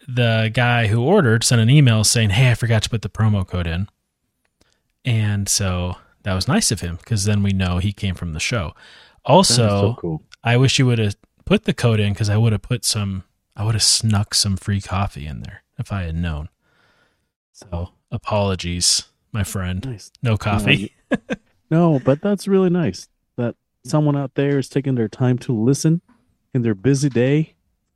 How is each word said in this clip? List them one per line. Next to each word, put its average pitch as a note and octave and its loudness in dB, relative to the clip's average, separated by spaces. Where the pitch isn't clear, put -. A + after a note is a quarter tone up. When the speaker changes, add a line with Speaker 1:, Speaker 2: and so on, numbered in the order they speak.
Speaker 1:
the A2+ 0
guy A#2+ 2
who A#2 2
ordered C3 4
sent A#2 2
an A2 4
email B2 6
saying, A2 2
"Hey, B2 4
I - 0
forgot A2+ 0
to - -6
put A2+ -4
the G2+ -6
promo G#2 0
code F2+ -4
in." E2+ -4
And G#2 0
so F2+ -2
that G2 -4
was F#2 -2
nice - 0
of G#2+ -2
him, E2+ -6
'cause G#2 -2
then G#2 2
we G2+ 2
know F#2 0
he G2+ -2
came F#2+ -4
from E2+ -8
the D2+ -8
show. E2+ -4
Also, D3 4
Speaker 2:
That A2 4
is G2+ 2
so G#2 0
cool. D#2+ -6
Speaker 1:
I A#2+ 2
wish C3 2
you C3 4
would A#2+ 2
have G#2 -2
put G3+ 0
the F#3 0
code A2+ 2
in, G2+ 0
'cause G#2 -2
I G#2 0
would A2+ 4
have G2+ -4
put - -6
some, G2 -4
I G2+ -6
would A2 0
have G#2 -2
snuck G#2+ 0
some G2 -2
free G2+ -2
coffee G2 -6
in C2 -10
there - -18
if - -10
I G2 -6
had D#2+ -6
known. D#2+ -6
So F2 -10
apologies, F#2+ -2
my G#2+ -2
friend. F#2 -6
Speaker 2:
Nice. B2 -12
Speaker 1:
No A2+ 0
coffee. G#2 -2
Speaker 2:
No, A3+ 0
you, - -10
<laughs> - -20
no, D#3+ 4
but C3+ 0
that's G3+ -2
really F#3+ 2
nice D#3+ -4
that A#2+ -4
someone D3+ 2
out C#3 -6
there C#3+ 0
is C3+ -2
taking C#3 -2
their A2+ 0
time B2+ 0
to - -6
listen C#3 2
in B2 0
their A2+ 0
busy C3+ 0
day, C3+ 2